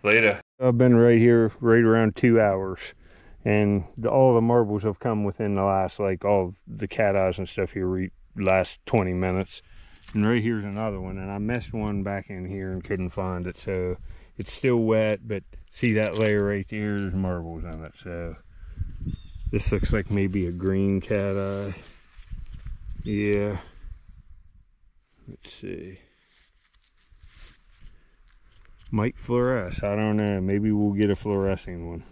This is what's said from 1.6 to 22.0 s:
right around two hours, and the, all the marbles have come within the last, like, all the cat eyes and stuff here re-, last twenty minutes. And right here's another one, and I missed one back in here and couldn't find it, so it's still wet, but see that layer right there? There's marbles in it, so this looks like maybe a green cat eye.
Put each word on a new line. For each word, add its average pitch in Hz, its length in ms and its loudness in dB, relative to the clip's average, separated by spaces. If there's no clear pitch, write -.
right 117 220 6
around 113 340 4
two 117 240 4
hours, 95 380 2
and 104 400 2
the, 113 140 -4
all 131 240 6
the 113 60 6
marbles 113 440 2
have 104 160 -4
come 107 240 -2
within 101 320 -2
the 98 60 2
last, 98 360 0
like, 98 260 -2
all 98 300 2
the 82 200 -8
cat 101 300 0
eyes 95 220 0
and 92 100 -6
stuff - 240 -4
here 92 140 -4
re-, 92 260 -2
last 95 500 0
twenty 92 260 2
minutes. 92 500 -2
And 107 120 2
right 117 160 2
here's 110 220 -2
another 101 360 -6
one, 95 180 -8
and 95 120 -8
I 101 80 -6
missed 113 340 -4
one 104 300 -4
back 98 280 -6
in 92 180 -10
here 95 240 -8
and 90 120 -8
couldn't 92 260 -4
find 92 360 -6
it, 90 120 -10
so 90 380 -4
it's - 140 -10
still 123 240 0
wet, 110 500 2
but 101 160 -6
see 117 220 0
that 107 260 0
layer 104 240 2
right 101 260 -2
there? 104 300 -4
There's 95 140 -4
marbles 85 500 -4
in 80 200 -10
it, 78 80 -16
so 85 340 -10
this - 220 -2
looks 101 200 0
like 104 180 0
maybe 98 360 0
a 87 60 -4
green 95 480 0
cat 98 360 -2
eye. 98 380 -6